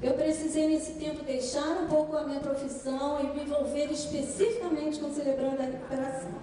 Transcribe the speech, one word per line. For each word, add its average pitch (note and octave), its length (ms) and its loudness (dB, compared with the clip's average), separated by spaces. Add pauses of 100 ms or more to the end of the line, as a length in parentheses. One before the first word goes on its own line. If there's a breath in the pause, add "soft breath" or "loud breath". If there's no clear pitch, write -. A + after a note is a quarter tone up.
Eu C4 120 4
precisei, D#4 540 2
nesse D#4 260 2
tempo, D4 300 -6
deixar C#4+ 580 0
um D#4 40 0
pouco D#4 280 4
a D4+ 100 2
minha C#4 160 -2
profissão C#4 800 -2
e C4+ 80 0
me C#4+ 160 -4
envolver C#4+ 460 0
especificamente D4+ 1080 0
com C#4+ 120 -2
Celebrando C4+ 520 0
a - 20 2
Recuperação. C4 680 -4 (120)